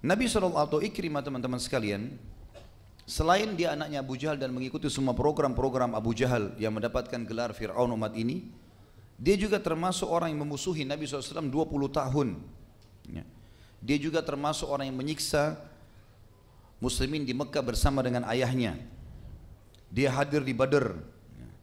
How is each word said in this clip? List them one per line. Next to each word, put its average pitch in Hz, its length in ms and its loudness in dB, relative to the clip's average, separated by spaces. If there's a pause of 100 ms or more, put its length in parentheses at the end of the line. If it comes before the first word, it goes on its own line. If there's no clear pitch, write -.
Nabi 208 240 2
sallallahu 196 240 2
alaihi 151 160 2
wasallam, - 0 -
atau 151 160 2
Ikrimah, 170 400 -2
teman-teman 127 400 -4
sekalian, 110 480 -2 (960)
selain 196 480 4
dia 170 240 2
anaknya 151 240 -4
Abu 131 160 -6
Jahal 151 160 0
dan 135 160 -2
mengikuti 131 400 -4
semua 131 240 2
program-program 127 800 2
Abu 110 160 0
Jahal 117 480 2
yang 107 160 0
mendapatkan 120 480 -2
gelar 113 320 -4
Fir'aun 113 400 0
umat 110 240 0
ini, 131 320 -2 (640)
dia 185 240 4
juga 202 240 2
termasuk 175 480 0
orang 165 240 2
yang 151 80 -2
memusuhi 147 400 -2
Nabi 143 240 -4
sallallahu 135 160 -4
alaihi - 160 -10
wasallam 147 160 0
dua 156 160 4
puluh 139 160 2
tahun. 135 480 2 (800)
Ya. - 80 -8 (560)
Dia 139 240 2
juga 160 240 0
termasuk 147 400 -2
orang 139 240 -4
yang 131 80 -6
menyiksa 151 560 0 (1300)
muslimin 131 400 0
di 127 80 -4
Mekah 139 320 -2
bersama 131 400 2
dengan 123 240 0
ayahnya. 123 480 2 (1120)
Dia 131 240 2
hadir 143 320 2
di 131 80 -2
Badr, 127 480 4 (400)
ya. 60 120 -14 (120)